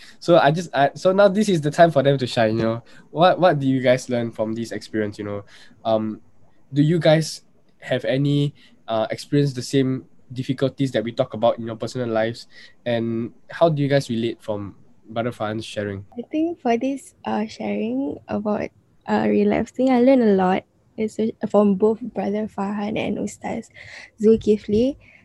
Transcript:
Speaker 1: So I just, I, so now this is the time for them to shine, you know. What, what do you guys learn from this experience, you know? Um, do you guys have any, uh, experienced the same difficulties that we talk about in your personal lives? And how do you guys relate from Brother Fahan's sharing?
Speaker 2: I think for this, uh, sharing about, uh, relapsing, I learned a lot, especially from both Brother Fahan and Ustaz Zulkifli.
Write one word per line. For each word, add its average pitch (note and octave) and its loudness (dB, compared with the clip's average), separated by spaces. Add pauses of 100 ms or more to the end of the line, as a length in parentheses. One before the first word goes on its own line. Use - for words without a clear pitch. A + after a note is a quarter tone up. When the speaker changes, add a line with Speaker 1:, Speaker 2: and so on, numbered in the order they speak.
(180)
Speaker 1:
So E3+ 4
I C#3 6
just, E3+ -4
I, C#3 2
so F#3 2
now G3+ 6
this G#3 2
is E3+ 2
the C#3+ -2
time E3+ 6
for C#3+ 4
them C#3 4
to B2 -2
shine, A2+ 2
you A2+ 0
know. A2+ -2 (280)
What, D#3 4
what F3 4
do C3+ -4
you C3 0
guys B2+ 2
learn A#2 -4
from A2 -4
this A2+ -8
experience, G#2 -6
you G#2+ -8
know? G2+ -8 (400)
Um, A2 -2 (500)
do C#3+ 2
you E3 2
guys D#3 2 (380)
have B2+ -4
any, C#3+ 0 (340)
uh, A2 -2
experienced C#3+ -2
the B2 -8
same C3 -2 (260)
difficulties B2+ -4
that A2 -2
we A#2 -6
talk B2+ -4
about A2+ 2
in A2+ -8
your A2+ -8
personal B2 -6
lives? A2+ -4 (380)
And A#2 -2 (180)
how - 2
do D3 0
you C#3 0
guys C#3 2
relate A#2 -4
from G2+ -6 (340)
Brother A#2 -4
Fahan's A2 -6
sharing? G2+ -8 (140)
Speaker 2:
I A#3+ -12
think D#4+ -6
for A#3 0
this, C4 -8 (120)
uh, G#3+ -4
sharing A3 -6
about, G#3 -4 (360)
uh, G#3+ -2
relapsing, G#3 0
I B3 4
learned B3+ 6
a G#3 4
lot, F#3 2 (340)
especially A3 -4 (120)
from G3+ 4
both G#3+ 2
Brother G#3 -4
Fahan G#3 -6
and - -4
Ustaz - -8 (520)
Zulkifli. A3 2 (280)